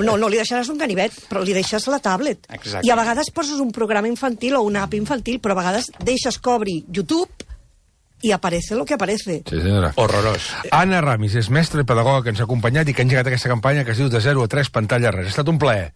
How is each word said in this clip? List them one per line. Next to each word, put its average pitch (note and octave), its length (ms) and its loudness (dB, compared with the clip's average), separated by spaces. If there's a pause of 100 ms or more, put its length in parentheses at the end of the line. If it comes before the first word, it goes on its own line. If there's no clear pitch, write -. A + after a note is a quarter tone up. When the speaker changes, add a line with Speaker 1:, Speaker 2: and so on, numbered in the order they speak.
Speaker 1:
No, A3 140 2
no G#3+ 120 2
li G#3 100 2
deixaràs A#3+ 320 -2
un D4+ 80 -6
ganivet, A3 340 -2 (180)
però F#3+ 140 -2
li G3 80 0
deixes F#3+ 340 -2
la C#4 140 0
tablet. G#3 500 -2
Speaker 2:
Exacte. G3+ 340 -6
Speaker 1:
I A#3+ 60 4
a A#3 60 6
vegades A#3 340 0
poses D4 300 -4
un B3 100 -2
programa G#3+ 380 0
infantil A#3+ 480 -2
o A#3+ 60 2
una G3+ 200 0
app G3 120 -4
infantil, A3+ 460 -4
però G3 120 -2
a F#3 100 0
vegades G3 380 -2
deixes A#3+ 400 -2
que B3 100 0
obri G3+ 400 -2
YouTube B3 380 -2 (960)
i A3 60 2
aparece F3 460 -2
lo C#4 80 -2
que C#4 100 -2
aparece. G#3 560 -4
Speaker 3:
Sí, D#2+ 100 -4
senyora. F2 360 2
Speaker 4:
Horrorós. G#2 460 2 (280)
Speaker 3:
Anna F3+ 300 4
Ramis A2 340 0
és A2+ 160 0
mestra D#3 300 2
i C3 40 0
pedagoga B2 380 4
que A#2 80 -2
ens G2+ 80 -2
ha A#2+ 60 0
acompanyat B2 440 2
i B2 60 -2
que B2+ 80 2
ha - 20 4
engegat B2+ 220 4
aquesta B2+ 220 -2
campanya C3+ 360 2
que A#2 60 -2
es A2 80 0
diu C#3 100 2
De A#2 120 2
zero C3+ 240 2
a - 20 2
tres, C3+ 240 -2
pantalla A#2+ 400 2
res. F#2 160 -4
Ha G2 40 -4
estat D3 180 0
un E3 100 2
plaer. G#2+ 380 2